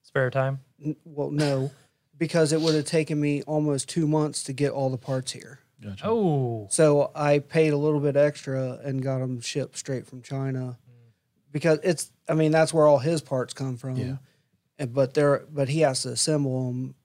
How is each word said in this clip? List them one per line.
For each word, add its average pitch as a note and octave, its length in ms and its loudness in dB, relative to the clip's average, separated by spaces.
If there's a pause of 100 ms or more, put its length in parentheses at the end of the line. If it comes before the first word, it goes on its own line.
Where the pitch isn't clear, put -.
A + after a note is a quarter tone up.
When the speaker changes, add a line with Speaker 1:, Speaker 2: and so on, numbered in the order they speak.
Speaker 1:
Spare C3 280 -2
time? C3+ 300 -2 (240)
Speaker 2:
n-, D3+ 200 -4
well, C#3+ 260 -8
no, C#3+ 400 0 (480)
because D#3+ 340 2
it D#3+ 80 2
would D#3+ 140 2
have D3+ 100 0
taken D#3 340 0
me D3 260 0
almost D3+ 440 -2
two E3 180 0
months D3+ 380 0
to C#3+ 80 -10
get C#3 200 0
all C3+ 180 -2
the C3 80 -6
parts C3 340 -6
here. - 280 -18 (220)
Speaker 3:
Gotcha. G2+ 240 -12
Speaker 1:
Oh. C#3 640 0
Speaker 2:
So D3 440 4
I D3 240 2
paid D#3 340 2
a D3 60 0
little D3+ 220 0
bit C#3+ 140 0
extra C3+ 680 0
and C3+ 180 -4
got C3 200 -2
'em B2+ 180 -6
shipped - 380 -8
straight - 280 -8
from B2+ 140 -18
China C3 560 -6 (100)
Speaker 1:
Mm. - 260 -20 (380)
Speaker 2:
because D#3 320 2
it's, - 300 -2 (160)
I D#3+ 60 0
mean, D#3 180 4
that's D#3+ 220 4
where D3+ 120 6
all D3 120 8
his D3+ 240 0
parts B2+ 320 -6
come C3 240 -6
from. C3 180 -6
Speaker 3:
Yeah. B2+ 200 -4 (600)
Speaker 2:
And, B2 140 -6
but C3 220 2
they're, C#3+ 360 4
but C#3 200 -2
he D#3 100 -2
has C#3 220 2
to B2+ 80 -6
assemble C3 580 0
'em. B2+ 260 -6 (100)